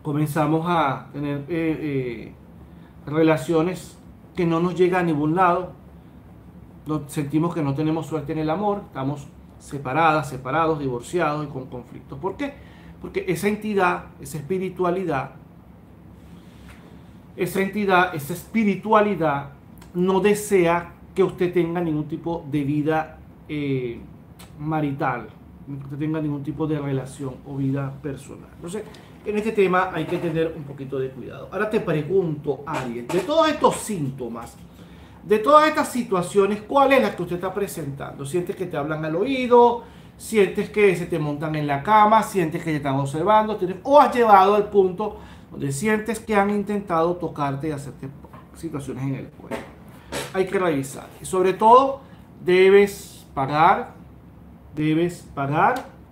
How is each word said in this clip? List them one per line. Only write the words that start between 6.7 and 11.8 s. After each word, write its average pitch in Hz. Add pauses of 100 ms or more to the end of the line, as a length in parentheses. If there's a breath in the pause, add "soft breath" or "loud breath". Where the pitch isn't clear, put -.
No, 151
sentimos 156
que 170
no 139
tenemos 156
suerte 151
en 156
el 156
amor, 202
estamos 135 (320)
separadas, 143
separados, 151
divorciados 147
y 139
con 131
conflictos. -